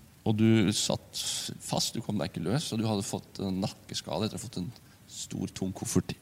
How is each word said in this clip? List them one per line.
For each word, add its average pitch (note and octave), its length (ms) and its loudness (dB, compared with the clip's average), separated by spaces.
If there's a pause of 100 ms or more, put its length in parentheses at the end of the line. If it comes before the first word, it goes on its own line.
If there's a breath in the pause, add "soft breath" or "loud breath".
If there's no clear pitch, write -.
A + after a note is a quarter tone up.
(260)
Og G#2+ 120 4
du A2 340 8
satt - 880 -2
fast, - 340 -2
du - 80 -4
kom - 160 -2
deg D2+ 140 -2
ikke - 120 -6
løs, A2+ 300 0
og A2+ 60 0
du A2 80 0
hadde G2+ 160 2
fått - 360 -6
en F#2+ 220 -2
nakkeskade - 640 -4
etter - 120 -4
å - 40 -6
ha - 60 -10
fått - 100 -10
en F#2 140 -6 (360 soft breath)
stor, - 400 -6
tung F#2+ 260 -4
koffert - 480 0